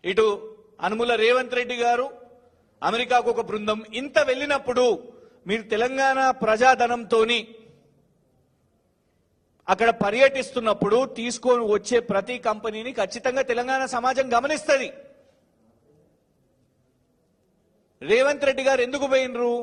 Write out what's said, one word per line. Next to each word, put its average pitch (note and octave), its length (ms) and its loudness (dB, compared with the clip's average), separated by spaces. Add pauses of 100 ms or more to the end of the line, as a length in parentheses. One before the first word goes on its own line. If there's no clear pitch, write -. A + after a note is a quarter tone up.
ఇటు G3 240 2 (580)
అనుముల A3+ 260 -2 (120)
రేవంత్ B3 360 0
రెడ్డి B3 260 -6
గారు A#3+ 220 0 (760)
అమెరికాకు A#3+ 520 0
ఒక A3 160 -2
బృందం, G#3+ 300 -4 (200)
ఇంత C#4 180 -2 (120)
వెళ్ళినప్పుడు C4+ 560 0 (640)
మీరు A3 140 -2 (100)
తెలంగాణ C4 460 0 (240)
ప్రజాధనంతోని A#3 960 2 (2250)
అక్కడ F#3+ 220 4 (140)
పర్యటిస్తున్నప్పుడు A3+ 960 2 (200)
తీసుకొని A#3+ 460 0 (100)
వచ్చే G#3 240 0 (120)
ప్రతి G3 260 -2 (120)
కంపెనీని A3 520 -6
ఖచ్చితంగా B3 520 -2
తెలంగాణ B3+ 320 -2 (120)
సమాజం B3+ 300 0 (100)
గమనిస్తది. C#4 540 0 (3000)
రేవంత్ C4 480 2
రెడ్డి C4 180 -2
గారు C4+ 200 2
ఎందుకు C4+ 260 -4
పోయినరు? B3 500 0